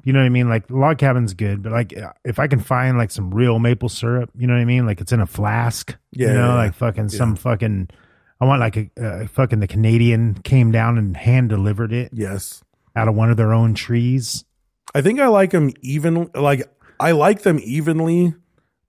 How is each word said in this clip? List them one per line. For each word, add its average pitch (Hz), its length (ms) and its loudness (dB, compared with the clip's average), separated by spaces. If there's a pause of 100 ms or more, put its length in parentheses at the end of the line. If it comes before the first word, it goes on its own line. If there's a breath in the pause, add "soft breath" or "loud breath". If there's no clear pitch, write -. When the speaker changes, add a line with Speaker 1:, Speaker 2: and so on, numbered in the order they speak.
Speaker 1:
You 135 80 0
know 135 80 4
what 131 60 4
I - 20 4
mean? 123 220 2
Like, 113 200 -2
log 135 280 0
cabin's 123 340 2
good, 101 300 -4
but, 110 100 -8
like, 117 240 -4
uh, - 160 -14 (100)
if - 160 -6
I 139 100 0
can 131 120 2
find, 127 380 0
like, 113 120 0
some 92 220 -6
real 117 260 2
maple 120 300 0
syrup, 120 480 -4
you 123 100 -4
know 123 80 2
what 120 60 2
I 117 60 0
mean? 123 180 2
Like, 107 160 -2
it's 92 120 -6
in 117 80 2
a 95 60 0
flask. 113 680 -4 (160)
Speaker 2:
Yeah, 127 160 0
Speaker 1:
You 123 60 4
know, 123 140 2
Speaker 2:
yeah, 123 60 2
Speaker 1:
like, 110 180 2
Speaker 2:
yeah. - 60 -16
Speaker 1:
fucking 110 260 -2
Speaker 2:
Yeah. 101 140 -6
Speaker 1:
some 113 180 0
fucking, 107 520 -2 (540 soft breath)
I - 20 2
want, 135 160 4
like, 107 160 -2
a, 107 140 -4 (120)
uh, 104 240 -6
fucking 113 340 0
the 98 60 0
Canadian 113 680 2 (100)
came 123 260 4
down 113 280 2
and 98 180 -2
hand 123 320 2
delivered 104 460 -2
it. 123 180 -6
Speaker 2:
Yes. 101 500 -10 (320)
Speaker 1:
Out 113 140 0
of 107 60 2
one 110 160 2
of 113 80 2
their 110 160 2
own 113 180 2
trees. 120 720 -4 (500)
Speaker 2:
I 143 80 0
think 220 180 0
I 277 60 2
like 196 260 4
'em 151 200 2 (100)
even, 160 520 -2
like, 139 280 0 (360 soft breath)
I 160 140 2
like 170 300 2
them 160 200 2
evenly, 165 720 0 (540)